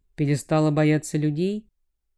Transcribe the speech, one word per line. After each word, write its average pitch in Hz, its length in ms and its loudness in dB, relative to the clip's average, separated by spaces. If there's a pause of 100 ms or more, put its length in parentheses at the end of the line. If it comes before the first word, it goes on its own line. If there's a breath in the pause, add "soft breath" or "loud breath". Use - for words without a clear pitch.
(160)
«Перестала 151 560 0
бояться 151 460 0
людей?» 160 500 -4 (500)